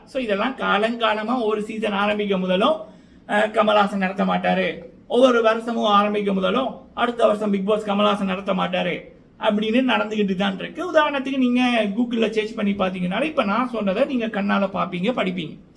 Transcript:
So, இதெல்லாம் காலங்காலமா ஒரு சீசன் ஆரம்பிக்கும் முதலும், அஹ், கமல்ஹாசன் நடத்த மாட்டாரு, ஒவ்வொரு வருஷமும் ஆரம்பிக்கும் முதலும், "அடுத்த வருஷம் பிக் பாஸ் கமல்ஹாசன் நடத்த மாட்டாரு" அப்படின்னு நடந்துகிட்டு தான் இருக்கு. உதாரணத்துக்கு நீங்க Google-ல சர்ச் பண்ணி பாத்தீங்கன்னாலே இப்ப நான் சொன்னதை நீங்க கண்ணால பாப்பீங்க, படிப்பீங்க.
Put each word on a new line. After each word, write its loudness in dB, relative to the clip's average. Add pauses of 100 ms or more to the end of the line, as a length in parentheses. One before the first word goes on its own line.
So, -6
இதெல்லாம் -2
காலங்காலமா 0
ஒரு 0
சீசன் -4
ஆரம்பிக்கும் 0
முதலும், 2 (520)
அஹ், 0
கமல்ஹாசன் 2
நடத்த -2
மாட்டாரு, 0 (260)
ஒவ்வொரு 6
வருஷமும் 0
ஆரம்பிக்கும் 2
முதலும், 0 (140)
"அடுத்த 2
வருஷம் 2
பிக் 0
பாஸ் 0
கமல்ஹாசன் 0
நடத்த -2
மாட்டாரு" -2 (380)
அப்படின்னு 2
நடந்துகிட்டு 0
தான் -2
இருக்கு. -8
உதாரணத்துக்கு 2
நீங்க 2
Google-ல 0
சர்ச் -4
பண்ணி 0
பாத்தீங்கன்னாலே -2
இப்ப 0
நான் 0
சொன்னதை 0
நீங்க -2
கண்ணால 0
பாப்பீங்க, -4
படிப்பீங்க. -4 (180)